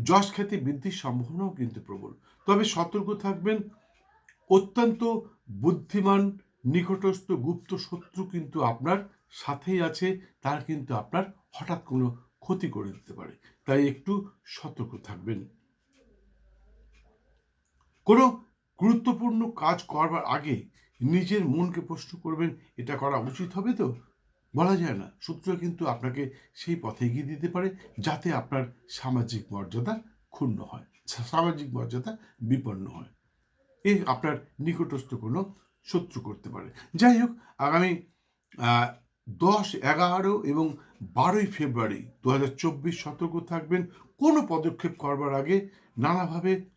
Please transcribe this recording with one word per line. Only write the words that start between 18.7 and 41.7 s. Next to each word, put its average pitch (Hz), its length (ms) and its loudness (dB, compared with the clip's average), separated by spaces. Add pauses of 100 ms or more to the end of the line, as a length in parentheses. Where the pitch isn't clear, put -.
গুরুত্বপূর্ণ 233 680 4
কাজ - 320 0
করবার 156 420 0
আগে 143 440 -2 (320)
নিজের 180 440 4
মনকে 170 360 0
প্রশ্ন 165 380 -10
করবেন, 160 320 -2 (260)
"এটা 131 200 -6
করা 139 220 0
উচিত 135 340 -6
হবে 202 200 -2
তো?" 127 240 -2 (600)
বলা 185 200 4
যায় 151 220 0
না, 95 120 -12 (100)
শত্রুরা 175 380 -4
কিন্তু 170 280 -4
আপনাকে 127 440 -4 (240)
সেই 165 220 -4
পথে 120 300 -4
এগিয়ে 131 180 -2
দিতে 151 240 -6
পারে 185 280 -2 (220)
যাতে 151 340 -2
আপনার 131 320 -2 (240)
সামাজিক 117 640 -4
মর্যাদা 110 480 -4 (300)
ক্ষুণ্ণ 117 320 -2
হয়, - 220 -16 (220)
সা-, - 180 -8
সামাজিক 151 500 -2
মর্যাদা 123 420 -6 (240)
বিপন্ন 110 460 -2
হয়, - 240 -16 (760)
এই 202 220 4
আপনার 139 300 0 (240)
নিকটস্থ 165 540 -4
কোনো 127 400 -4 (300)
শত্রু 170 360 -4
করতে - 300 -12
পারে। 104 200 -12 (240)
যাই 240 240 8
হোক, 240 120 4 (280)
আগামী, 170 380 4 (600)
আহ, 120 300 4 (400)
দশ, 190 460 2
এগারো 180 680 2
এবং 147 340 0 (260)
বারোই 180 440 2
ফেব্রুয়ারি 117 600 -2 (140)